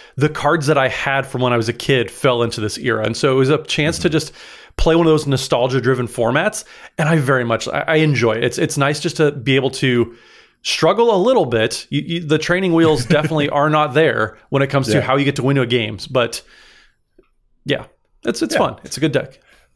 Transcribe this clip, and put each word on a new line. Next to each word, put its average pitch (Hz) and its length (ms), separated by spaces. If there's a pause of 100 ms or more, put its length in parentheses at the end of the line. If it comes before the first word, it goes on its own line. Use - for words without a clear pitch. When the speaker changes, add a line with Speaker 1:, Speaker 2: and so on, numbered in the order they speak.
(160)
Speaker 1:
the 151 140
cards 147 360
that 147 120
I 131 100
had 135 380
from 127 160
when 123 100
I 120 60
was 113 100
a 117 60
kid 127 360
fell 120 320
into 117 180
this 107 180
era, 110 260
and 113 120
so 135 160
it 131 40
was 131 140
a 151 140
chance 160 340
to 180 100
Speaker 2:
Mm-hmm. 147 40
Speaker 1:
just 156 200 (440)
play 165 200
one 170 100
of 160 60
those 151 140
nostalgia-driven 127 840
formats, 139 560 (320)
and 156 100
I 165 120
very 131 260
much, 113 240
I, - 180
I 160 100
enjoy 127 400
it. 120 80
It's, 127 120
it's 160 220
nice 147 200
just - 200
to 147 120
be 135 260
able 131 160
to 120 440 (460)
struggle 208 520
a 185 40
little 220 260
bit. 113 460
You, 143 100
you, 170 200
the 156 180
training 175 340
wheels 156 340
Speaker 2:
<laughs> 156 100
Speaker 1:
definitely 151 340
are 147 180
not 151 260
there 117 440 (100)
when 135 140
it 135 60
comes 139 180
to 107 80
Speaker 2:
Yeah. - 80
Speaker 1:
how 131 140
you 143 100
get 139 100
to - 60
win 139 160
a 123 80
games, 110 400
but 123 340 (1200)
yeah, - 220 (380)
it's, - 180
it's - 120
Speaker 2:
Yeah. 277 40
Speaker 1:
fun. 180 260
It's - 120
a 131 40
good 151 120
deck. - 260 (360)